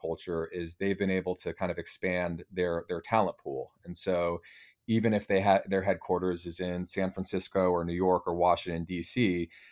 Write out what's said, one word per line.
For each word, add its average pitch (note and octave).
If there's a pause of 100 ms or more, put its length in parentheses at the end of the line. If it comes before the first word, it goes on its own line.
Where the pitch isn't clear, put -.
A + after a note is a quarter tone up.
culture E2
is F2
they've G2
been G2
able F2+
to -
kind F2+
of E2+
expand F2
their, F2
their F2
talent G#2+
pool. C2+ (120)
And F2
so F2 (460)
even A2+
if G#2
they G2
ha-, G2
their F#2+
headquarters F2+
is E2+
in F2+
San F#2
Francisco F#2
or F2
New E2+
York F2+
or F2
Washington, F2
D F2
C, F2 (220)